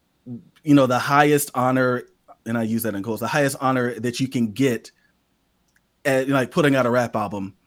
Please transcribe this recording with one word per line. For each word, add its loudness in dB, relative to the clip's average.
you 4
know, 6
the 2
highest 2
honor, 0
and -2
I -2
use -2
that -4
in -8
quotes, -6
the -4
highest 0
honor -2
that -4
you -2
can -2
get -2
at, 0
like, 0
putting 2
out 2
a 2
rap 0
album. -6